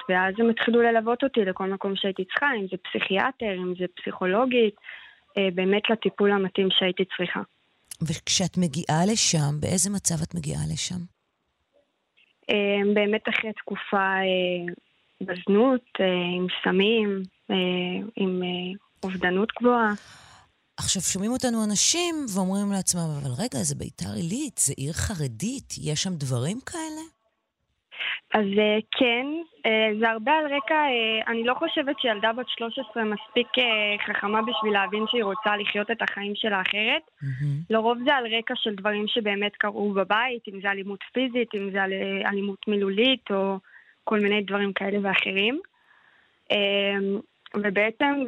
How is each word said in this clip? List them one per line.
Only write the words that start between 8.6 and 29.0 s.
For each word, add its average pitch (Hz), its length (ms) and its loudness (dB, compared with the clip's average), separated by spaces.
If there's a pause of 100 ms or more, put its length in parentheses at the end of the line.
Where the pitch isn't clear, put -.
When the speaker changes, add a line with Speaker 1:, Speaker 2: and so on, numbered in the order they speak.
Speaker 2:
לשם, 151 480 2
באיזה 190 300 0
מצב 196 340 -2
את 170 120 -8
מגיעה 151 260 -4 (120)
לשם? 180 260 -6 (1500)
Speaker 1:
אה, 202 440 2
באמת 208 360 2
אחרי 220 240 -4
תקופה, - 440 -4
אה, 185 760 0 (480)
בזנות, 202 600 2 (180)
אה, 190 60 2 (320)
עם 180 100 0 (160)
סמים, 196 600 2 (280)
אה, 202 40 0 (600)
עם, 185 280 0
אה, 180 340 -6 (260)
אובדנות 185 460 0 (100)
גבוהה. 233 340 4 (840)
Speaker 2:
עכשיו, - 240 -2
שומעים 196 300 -2
אותנו 240 320 0
אנשים 320 520 2 (200)
ואומרים 196 360 0
לעצמם, 185 300 0 (200)
"אבל 139 100 -4 (120)
רגע, 254 200 -4
זה 143 120 -2
בית"ר 180 400 -8
עילית, 214 420 -4
זה - 200 2
עיר 143 160 -4
חרדית, 170 840 -4
יש 151 260 -2
שם 190 100 -2
דברים 135 520 -2
כאלה?" 320 360 -8 (1300)
Speaker 1:
אז, 214 120 4 (140)
אה, 214 180 4 (140)
כן, 247 340 2 (400)